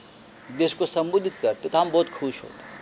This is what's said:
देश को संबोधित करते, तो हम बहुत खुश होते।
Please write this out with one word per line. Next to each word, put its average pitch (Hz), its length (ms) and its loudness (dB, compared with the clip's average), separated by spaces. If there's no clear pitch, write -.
देश 156 180 2
को 175 120 0
संबोधित 180 560 0
करते, - 260 0
तो 160 100 2
हम 175 120 4
बहुत 165 180 6
खुश - 340 -6
होते। - 260 -16